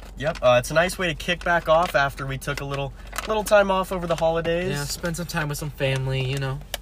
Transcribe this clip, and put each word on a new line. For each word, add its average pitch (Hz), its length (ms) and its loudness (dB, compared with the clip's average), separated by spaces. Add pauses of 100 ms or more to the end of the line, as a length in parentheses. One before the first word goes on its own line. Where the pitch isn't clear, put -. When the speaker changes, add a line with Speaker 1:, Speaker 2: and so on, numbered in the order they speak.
(180)
Speaker 1:
Yep, 156 240 -2
uh, 123 160 8
it's 123 140 -2
a - 20 0
nice 175 240 2
way 185 80 0
to 160 80 0
kick 175 300 -4
back 175 240 2
off 165 260 4
after 139 320 0
we 135 120 -6
took 139 220 -6
a 143 40 -8
little, 139 280 -4 (360)
little 214 160 0
time 202 260 6
off 190 220 0
over 175 160 -4
the 165 80 2
holidays. 165 560 0
Speaker 2:
Yeah, 143 120 -2
spend 165 320 -4
some 170 100 -6
time 156 220 -4
with 143 100 -4
some 151 120 -6
family, 131 580 -2
you 139 100 -4
know. 135 200 -4 (240)